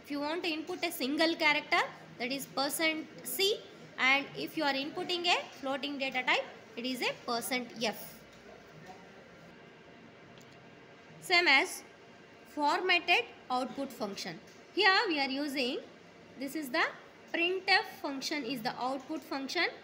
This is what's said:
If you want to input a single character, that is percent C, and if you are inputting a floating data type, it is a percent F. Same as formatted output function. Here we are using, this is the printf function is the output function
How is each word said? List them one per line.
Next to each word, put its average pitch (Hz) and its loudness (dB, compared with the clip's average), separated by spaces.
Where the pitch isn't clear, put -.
If - -20
you 285 -4
want 311 -4
to 370 -2
input 320 -4
a 339 -2
single 320 2
character, 302 2
that 240 -4
is 269 -6
percent 311 0
C, - 2
and 269 4
if 320 -6
you 320 0
are 277 2
inputting 339 -2
a 359 4
floating 277 -4
data 262 -2
type, 294 2
it 240 -6
is 254 -2
a 480 0
percent 240 -2
F. - -4
Same 349 6
as 294 6
formatted 349 4
output 262 -2
function. 196 -6
Here 381 8
we 311 0
are 269 2
using, 277 -2
this 269 -6
is 302 -4
the 320 2
printf 370 2
function 285 -4
is 240 -4
the 220 -2
output 269 -4
function 294 -2